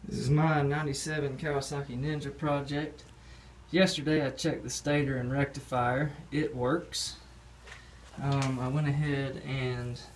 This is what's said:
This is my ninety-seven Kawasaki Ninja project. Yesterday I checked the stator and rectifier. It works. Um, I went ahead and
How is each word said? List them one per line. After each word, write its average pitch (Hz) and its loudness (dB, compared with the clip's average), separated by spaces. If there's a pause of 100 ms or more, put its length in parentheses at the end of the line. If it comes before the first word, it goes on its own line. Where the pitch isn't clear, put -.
This - -6
is 123 0
my 151 6
ninety-seven 143 0
Kawasaki 139 -4
Ninja 139 -2
project. 143 -2 (640)
Yesterday 156 4
I 127 0
checked - 0
the 123 -6
stator 139 2
and 123 -2
rectifier. 135 0 (180)
It 147 0
works. - -2 (1000)
Um, 135 2
I 127 0
went 147 2
ahead 139 0
and 127 -4 (140)